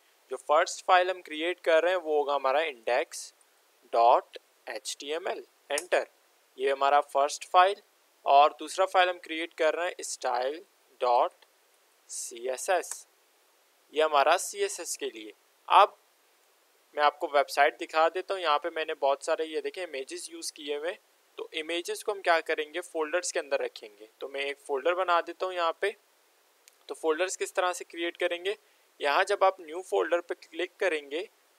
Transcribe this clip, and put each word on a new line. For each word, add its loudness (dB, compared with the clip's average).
जो -6
first 0
file 4
हम -4
create -4
कर 4
रहे 2
हैं 0
वो -2
होगा 0
हमारा 2
index -4
dot 4
H -10
T -10
M -6
L, -12
Enter। -2
ये 0
हमारा 4
first 0
file, 4
और 6
दूसरा -2
file 4
हम -6
create -8
कर 0
रहे -4
हैं -8
स्टाइल -4
डॉट 4
सी -10
एस -6
एस, -2
ये 2
हमारा 6
सीएसएस -6
के -6
लिए। -16
अब 6
मैं 0
आपको 2
वेबसाइट 0
दिखा 0
देता -4
हूँ। -8
यहाँ 2
पे -4
मैंने -6
बहुत 0
सारे -2
ये -6
देखें -10
images -10
use -12
किए -8
हुए -6
हैं। -12
तो -12
images -6
को -6
हम -8
क्या 2
करेंगे, -6
Folders -4
के -2
अंदर -2
रखेंगे। -14
तो -12
मैं -8
एक -6
folder 0
बना 2
देता -8
हूँ -8
यहाँ -2
पे। -2
तो -10
folders -2
किस -8
तरह 0
से -8
create -8
करेंगे, -4
यहाँ 2
जब 0
आप 4
new -12
folder 0
पे -8
click -10
करेंगे -4